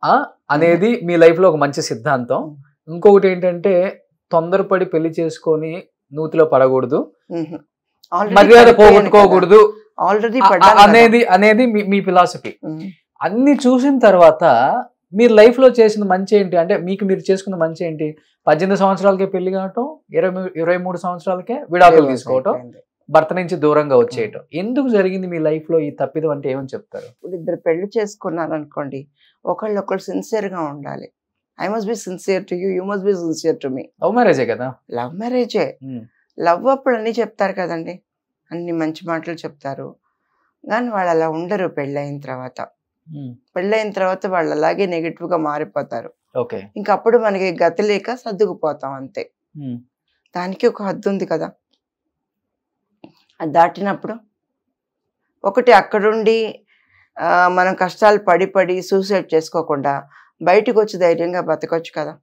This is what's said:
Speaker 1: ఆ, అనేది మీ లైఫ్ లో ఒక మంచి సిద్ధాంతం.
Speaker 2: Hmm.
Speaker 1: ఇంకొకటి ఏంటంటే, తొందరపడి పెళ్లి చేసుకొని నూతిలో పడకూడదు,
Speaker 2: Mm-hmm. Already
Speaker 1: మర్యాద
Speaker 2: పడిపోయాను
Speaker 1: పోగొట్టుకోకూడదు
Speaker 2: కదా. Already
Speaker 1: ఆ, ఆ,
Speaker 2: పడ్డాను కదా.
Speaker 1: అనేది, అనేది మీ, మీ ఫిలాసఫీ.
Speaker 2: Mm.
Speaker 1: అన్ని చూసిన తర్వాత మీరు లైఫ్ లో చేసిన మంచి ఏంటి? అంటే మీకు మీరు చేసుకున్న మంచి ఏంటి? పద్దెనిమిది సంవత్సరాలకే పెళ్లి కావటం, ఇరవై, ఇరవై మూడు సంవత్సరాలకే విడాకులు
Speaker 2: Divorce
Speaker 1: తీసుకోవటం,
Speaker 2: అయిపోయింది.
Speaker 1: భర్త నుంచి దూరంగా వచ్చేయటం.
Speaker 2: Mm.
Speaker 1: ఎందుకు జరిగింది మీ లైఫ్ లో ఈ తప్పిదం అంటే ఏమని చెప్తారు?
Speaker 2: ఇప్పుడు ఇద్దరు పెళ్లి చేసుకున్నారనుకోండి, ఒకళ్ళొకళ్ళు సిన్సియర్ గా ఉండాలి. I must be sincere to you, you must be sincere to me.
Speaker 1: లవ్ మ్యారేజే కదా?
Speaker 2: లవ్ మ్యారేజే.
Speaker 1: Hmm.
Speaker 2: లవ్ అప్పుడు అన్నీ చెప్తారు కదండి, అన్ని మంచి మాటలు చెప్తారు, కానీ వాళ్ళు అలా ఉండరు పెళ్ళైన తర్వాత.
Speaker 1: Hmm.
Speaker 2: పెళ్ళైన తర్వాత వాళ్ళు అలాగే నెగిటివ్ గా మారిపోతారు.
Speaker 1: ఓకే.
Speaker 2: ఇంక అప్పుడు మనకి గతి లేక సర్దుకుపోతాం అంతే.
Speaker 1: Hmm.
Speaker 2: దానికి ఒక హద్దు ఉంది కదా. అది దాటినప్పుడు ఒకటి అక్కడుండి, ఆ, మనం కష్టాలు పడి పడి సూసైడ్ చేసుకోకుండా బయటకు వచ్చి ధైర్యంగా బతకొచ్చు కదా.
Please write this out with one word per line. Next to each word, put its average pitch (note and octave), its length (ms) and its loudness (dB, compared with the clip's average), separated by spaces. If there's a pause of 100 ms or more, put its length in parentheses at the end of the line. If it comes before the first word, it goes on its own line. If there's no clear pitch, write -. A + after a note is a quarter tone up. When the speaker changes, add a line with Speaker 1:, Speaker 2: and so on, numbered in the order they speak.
Speaker 1:
ఆ, G3 220 0 (240)
అనేది E3+ 500 2
మీ F3 160 -4
లైఫ్ E3 240 6
లో F#3 80 6
ఒక D#3 80 0
మంచి C#3+ 260 -2
సిద్ధాంతం. C3 580 -4
Speaker 2:
Hmm. D#3 540 -18
Speaker 1:
ఇంకొకటి G3 340 6
ఏంటంటే, F3+ 760 -2 (280)
తొందరపడి F#3 520 0
పెళ్లి D#3+ 360 -4
చేసుకొని D#3+ 640 -4 (300)
నూతిలో D#3 320 0
పడకూడదు, C3 680 0 (200)
Speaker 2:
Mm-hmm. E3+ 220 -8
Already - 800 -4
Speaker 1:
మర్యాద A3+ 300 10
Speaker 2:
పడిపోయాను G#3 280 8
Speaker 1:
పోగొట్టుకోకూడదు G3+ 800 6 (260)
Speaker 2:
కదా. F3 120 0
Already A3 300 -2
Speaker 1:
ఆ, F#3+ 40 4
ఆ, G3 40 6
Speaker 2:
పడ్డాను F#3+ 220 6
కదా. G#3+ 100 8
Speaker 1:
అనేది, A#3 440 6
అనేది G#3+ 400 4
మీ, G#3 160 0
మీ G3 180 0
ఫిలాసఫీ. F3+ 540 0 (120)
Speaker 2:
Mm. D#3+ 220 -12 (340)
Speaker 1:
అన్ని A#3+ 320 2
చూసిన C4 440 2
తర్వాత F3+ 460 6 (680)
మీరు A3+ 200 4
లైఫ్ A#3+ 260 8
లో C4 80 8
చేసిన A3 360 2
మంచి F#3+ 320 0
ఏంటి? F#3 200 2
అంటే E3+ 200 0
మీకు F#3 280 -6
మీరు F#3+ 260 -2
చేసుకున్న F#3+ 260 -2
మంచి E3 280 -4
ఏంటి? D#3 320 -8 (300)
పద్దెనిమిది F3+ 320 2
సంవత్సరాలకే F#3+ 480 0
పెళ్లి F#3 260 -6
కావటం, F#3+ 460 -8 (120)
ఇరవై, F#3 460 -4
ఇరవై E3 200 -2
మూడు F3+ 220 -8
సంవత్సరాలకే F3+ 720 -8
విడాకులు F3 260 8
Speaker 2:
Divorce C#3 200 2
Speaker 1:
తీసుకోవటం, C3 360 -4
Speaker 2:
అయిపోయింది. B2 260 -10 (320)
Speaker 1:
భర్త D#3 220 2
నుంచి F3 240 -4
దూరంగా D3 400 2
వచ్చేయటం. A#2 440 -2
Speaker 2:
Mm. - 180 -14
Speaker 1:
ఎందుకు B3+ 300 -4
జరిగింది F#3+ 380 -2
మీ F3 120 -8
లైఫ్ D#3 320 -4
లో E3 80 2
ఈ D3 120 -4
తప్పిదం D3+ 400 -6
అంటే C#3+ 200 -6
ఏమని C3+ 240 -8
చెప్తారు? G#2 300 -16
Speaker 2:
ఇప్పుడు - 280 -18
ఇద్దరు E3+ 240 -8
పెళ్లి F3 420 -6
చేసుకున్నారనుకోండి, D#3 1080 -10 (360)
ఒకళ్ళొకళ్ళు G3 580 -6
సిన్సియర్ G3 440 -8
గా F#3 140 -10
ఉండాలి. C#3+ 520 -12 (520)
I - 20 -4
must G#3 200 -6
be A#3 80 -4
sincere F#3 480 -6
to G3 120 -10
you, F3+ 140 -6 (100)
you F#3 120 -8
must G3 180 -6
be G3+ 140 2
sincere D#3+ 440 -4
to - 80 -4
me. C3+ 80 -10 (200)
Speaker 1:
లవ్ F#3+ 120 -2
మ్యారేజే F3 320 2
కదా? A#2+ 280 -6 (160)
Speaker 2:
లవ్ A#2+ 280 -10
మ్యారేజే. A#3 640 -4
Speaker 1:
Hmm. B2+ 200 -14 (360)
Speaker 2:
లవ్ F3 260 -2
అప్పుడు C4+ 300 0
అన్నీ A3 140 -6
చెప్తారు G#3+ 420 -4
కదండి, F3 480 -8 (520)
అన్ని E3+ 200 -10
మంచి D#3+ 360 -6
మాటలు E3 260 -8
చెప్తారు, C#3+ 640 -14 (760)
కానీ A#3+ 180 -4
వాళ్ళు F#3+ 220 -4
అలా D#3+ 180 0
ఉండరు F3 400 -6
పెళ్ళైన C#3+ 520 -8
తర్వాత. B2+ 400 -14
Speaker 1:
Hmm. C#3 720 -18 (220)
Speaker 2:
పెళ్ళైన G#3 340 -4
తర్వాత F#3+ 360 -4
వాళ్ళు E3+ 260 -4
అలాగే F3 340 -2
నెగిటివ్ E3 440 -8
గా F3+ 60 -2
మారిపోతారు. D3 760 -8 (260)
Speaker 1:
ఓకే. G#2+ 380 -10
Speaker 2:
ఇంక G#3 140 -6
అప్పుడు G#3+ 280 2
మనకి F#3+ 460 -2
గతి E3 180 -2
లేక G#3 320 -4
సర్దుకుపోతాం E3+ 800 -6
అంతే. C3+ 380 -14 (280)
Speaker 1:
Hmm. C3 180 -12 (600)
Speaker 2:
దానికి F#3 300 -6
ఒక A3 160 -2
హద్దు G3 260 -6
ఉంది G3 180 -4
కదా. E3 260 -6 (1900)
అది D#3 120 -8
దాటినప్పుడు F3+ 600 -2 (1300)
ఒకటి A#3+ 280 2
అక్కడుండి, G#3+ 920 0 (540)
ఆ, F3 300 2
మనం F3+ 260 0
కష్టాలు G3+ 440 2
పడి F#3+ 280 2
పడి F#3 360 -2
సూసైడ్ F#3+ 520 -2
చేసుకోకుండా C#3+ 760 -4 (340)
బయటకు G#3 380 2
వచ్చి G#3 180 -4
ధైర్యంగా E3+ 420 0
బతకొచ్చు E3 560 -6
కదా. D3+ 140 -8 (120)